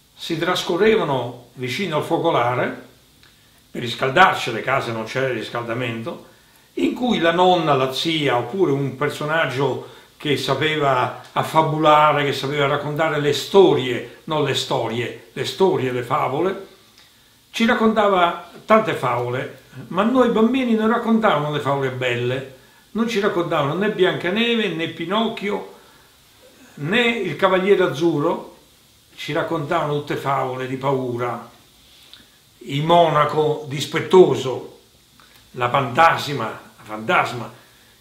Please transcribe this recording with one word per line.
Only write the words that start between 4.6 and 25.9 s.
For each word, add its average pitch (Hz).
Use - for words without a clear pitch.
case 127
non 113
c'era 131
il 123
riscaldamento, 117
in 269
cui 240
la 165
nonna, 175
la 131
zia, 147
oppure 147
un 139
personaggio 143
che 143
sapeva 139
affabulare, 151
che 139
sapeva 139
raccontare 147
le 143
storie, 127
non 156
le 135
storie, 117
le 135
storie, 147
le 123
favole, 151
ci 226
raccontava 208
tante -
favole, 123
ma 175
a 226
noi 247
bambini 233
non 220
raccontavano 214
le 143
favole 135
belle, 123
non 220
ci 196
raccontavano 160
né 208
Biancaneve, 196
né 160
Pinocchio, 196